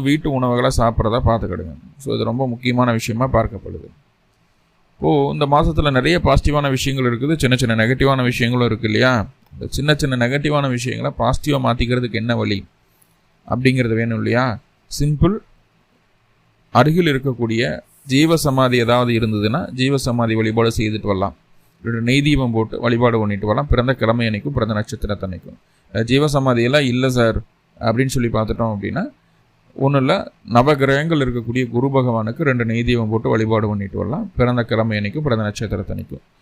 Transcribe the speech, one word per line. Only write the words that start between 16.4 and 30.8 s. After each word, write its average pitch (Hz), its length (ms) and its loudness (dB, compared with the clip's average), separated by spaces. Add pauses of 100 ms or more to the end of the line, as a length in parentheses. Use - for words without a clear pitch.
அருகில் 156 380 4
இருக்கக்கூடிய 120 500 -2 (460)
ஜீவசமாதி 135 640 4
ஏதாவது 120 380 2
இருந்ததுன்னா 110 480 0 (160)
ஜீவசமாதி 127 580 0
வழிபாடு 113 420 2
செய்துட்டு 107 360 -2
வரலாம், 95 240 -2 (460)
இல்லாட்டி 113 180 -4
நெய் 127 220 2
தீபம் 135 300 2
போட்டு 110 280 -2
வழிபாடு 117 380 2
பண்ணிட்டு 104 280 -2
வரலாம், 131 220 0
பிறந்த 123 260 2
கிழமை 117 320 0
அன்னைக்கும் 113 300 -4
பிறந்த 113 180 -2
நட்சத்திரத்தன்னைக்கும். 101 840 -6 (340)
"அஹ், 113 120 -2
ஜீவசமாதியெல்லாம் 135 840 2
இல்லை 127 240 0
சார்" 117 280 2 (420)
அப்படின்னு 120 360 0
சொல்லி 120 120 0
பார்த்துட்டோம் 110 460 -2
அப்படின்னா 101 300 -4 (720)
ஒண்ணும் 139 240 2
இல்ல, 135 120 2 (400)
நவகிரகங்கள் 139 680 2